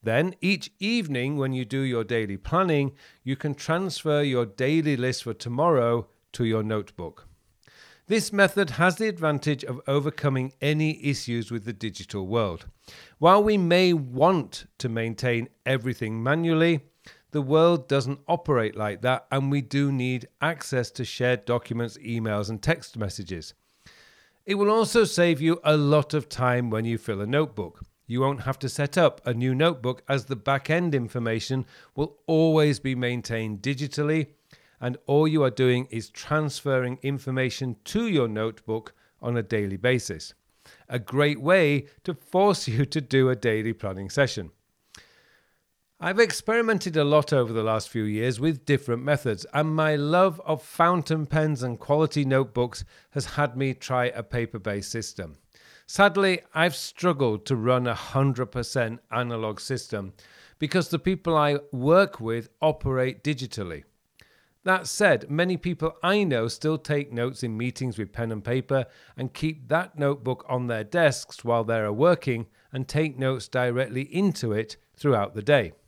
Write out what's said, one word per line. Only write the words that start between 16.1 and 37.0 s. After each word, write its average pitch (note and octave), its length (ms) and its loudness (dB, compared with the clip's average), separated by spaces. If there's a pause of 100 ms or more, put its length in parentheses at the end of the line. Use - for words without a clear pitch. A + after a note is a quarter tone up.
manually, D#3+ 600 2 (500)
the D3+ 100 -2
world D#3+ 460 4
doesn't C#3 400 0
operate C#3+ 480 0
like G#2 260 -4
that, B2 300 0
and C#3 180 0
we C#3+ 120 0
do C#3 300 0
need B2+ 360 -2 (120)
access C#3 520 -2
to - 120 -8
shared B2 420 -2
documents, A#2 520 -4
emails, A2 540 -4
and A2 100 -8
text - 340 -2
messages. F#2 600 -8 (880)
It G3 80 -4
will G3+ 160 2
also A3+ 340 6
save E3+ 380 4
you E3 220 2
a D3+ 120 6
lot D3 380 4
of D3+ 160 -2
time B2 400 0
when A2 160 0
you A#2 140 -2
fill G2+ 220 -4
a G#2 40 -2
notebook. A2+ 560 -2 (260)
You B2 140 -2
won't C3+ 200 0
have C3 180 -4
to C3 100 -6
set C#3+ 280 -4
up D#3 280 4
a B2 80 0
new B2+ 220 0
notebook, C3 520 0
as C3+ 180 -2
the C3+ 100 -6
back-end D3+ 580 -2
information A#2+ 720 -2 (300)
will C#3+ 220 -6 (100)
always D#3 520 4
be C3+ 140 -4
maintained A2+ 680 -4
digitally, D3 640 -2 (520)
and B2 180 -4 (100)
all D3+ 200 4
you D3+ 160 2
are C3 60 4
doing B2+ 400 2
is A2+ 200 -8
transferring C3+ 920 -2